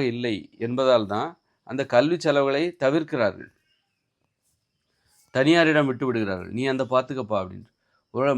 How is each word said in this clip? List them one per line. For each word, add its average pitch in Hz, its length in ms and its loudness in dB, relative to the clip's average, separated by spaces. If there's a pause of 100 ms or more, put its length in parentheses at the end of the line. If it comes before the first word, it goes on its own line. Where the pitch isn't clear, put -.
இல்லை 120 540 -4
என்பதால் 123 480 2
தான் 110 220 -4 (380)
அந்த 131 200 -6
கல்வி 143 340 4
செலவுகளை 143 600 0
தவிர்க்கிறார்கள். 139 680 -2 (1800)
தனியாரிடம் 151 520 4
விட்டு 131 200 -2
விடுகிறார்கள். 98 440 -2
"நீ 117 160 -6
அந்த 135 180 -2
பார்த்துக்கப்பா" 127 540 -2
அப்படின்ட்டு. 95 320 -10 (440)
ஒருவேளை 135 240 0